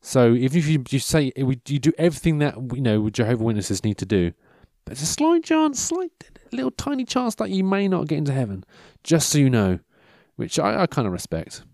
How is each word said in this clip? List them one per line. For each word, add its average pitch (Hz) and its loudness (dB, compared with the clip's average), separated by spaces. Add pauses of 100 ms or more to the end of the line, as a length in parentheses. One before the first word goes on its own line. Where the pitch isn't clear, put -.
So 120 4
if 127 2
you, 156 2
you 139 0
say, 143 0
you 131 -2
do 139 -2
everything 160 0
that, 147 0 (160)
you 123 -4
know, 107 2
Jehovah's 110 0
Witnesses 104 -2
need 104 -2
to - -6
do, 92 2 (540)
but - -12
there's 135 -10
a 160 -2
slight 330 2
chance, 311 0
slight 349 -4 (420)
little 254 -4
tiny 277 -6
chance 247 -2
that 214 -4
you 190 0
may 196 2
not 180 0
get 156 -2
into 147 -2
heaven, 107 -4 (400)
just 160 2
so 151 0
you 139 6
know, 98 2 (580)
which - -6
I, - 0
I 165 0
kinda 117 -2
respect. - -8 (100)